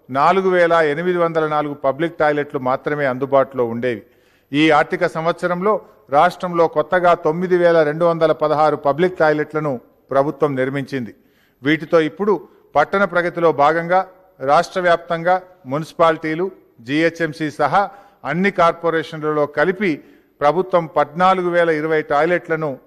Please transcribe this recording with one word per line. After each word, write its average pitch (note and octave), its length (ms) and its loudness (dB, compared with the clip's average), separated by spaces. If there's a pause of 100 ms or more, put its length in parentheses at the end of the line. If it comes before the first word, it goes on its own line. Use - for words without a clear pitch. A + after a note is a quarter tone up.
నాలుగు F3 400 2
వేల F3 240 4
ఎనిమిది E3 440 0
వందల E3 300 0
నాలుగు D3+ 260 -2
పబ్లిక్ C#3 440 -4
టాయిలెట్లు D3 420 0
మాత్రమే C3+ 460 -2
అందుబాటులో C3 600 0
ఉండేవి. A#2 380 -4 (500)
ఈ D3+ 180 2
ఆర్థిక D#3+ 360 0
సంవత్సరంలో F3 720 -2 (280)
రాష్ట్రంలో E3+ 580 2
కొత్తగా E3+ 460 0
తొమ్మిది F3 440 -2
వేల E3+ 260 4
రెండు D#3 220 -2
వందల E3 260 2
పదహారు D3+ 440 2
పబ్లిక్ D3 420 0
టాయిలెట్లను D3+ 640 -2 (300)
ప్రభుత్వం C#3 440 0
నిర్మించింది. C3 600 -4 (480)
వీటితో D#3+ 380 0
ఇప్పుడు E3 460 -2 (280)
పట్టణ D#3 280 2
ప్రగతిలో E3+ 480 0
భాగంగా E3 560 0 (320)
రాష్ట్ర D3+ 400 0
వ్యాప్తంగా F3 640 0 (240)
మున్సిపాలిటీలు, D#3+ 840 -2 (300)
జీహెచ్ఎంసీ D#3 720 -2
సహా E3 380 0 (360)
అన్ని F3 260 -2
కార్పొరేషన్లలో D#3+ 920 0
కలిపి E3 580 -2 (380)
ప్రభుత్వం E3+ 440 0
పద్నాలుగు F3 640 0
వేల E3+ 200 2
ఇరవై D#3 320 0
టాయిలెట్లను D#3 840 -2